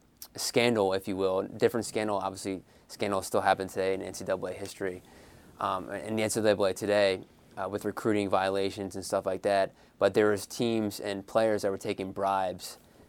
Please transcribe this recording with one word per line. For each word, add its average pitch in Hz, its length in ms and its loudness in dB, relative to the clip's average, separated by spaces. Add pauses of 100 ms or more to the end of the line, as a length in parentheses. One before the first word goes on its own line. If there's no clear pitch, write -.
(360)
scandal, 110 580 2
if 95 140 -2
you 98 80 -4
will. 95 280 2
Different 107 420 0
scandal, 107 320 -2
obviously, 95 440 -6 (280)
scandals 101 360 -2
still 104 160 0
happen 95 280 4
today 95 260 0
in 95 80 -6
N 92 100 -8
C 95 120 -10
double 92 240 -2
A 92 40 -8
history, 95 480 -8 (580)
um, 98 300 -2
in 101 280 -6
the 110 60 2
N 110 60 2
C 113 120 -2
double 104 240 4
A 92 80 2
today, 101 480 2 (360)
uh, 95 120 -6
with 104 160 -4
recruiting 104 440 0
violations 98 640 0
and 98 80 -8
stuff 98 220 -2
like 95 180 -2
that. 98 280 2 (260)
But 98 160 4
there 107 160 6
was 101 160 0
teams 113 540 -2
and 98 260 -6
players 110 360 2
that 101 100 0
were 98 80 -4
taking 95 320 -6
bribes 95 640 -2 (320)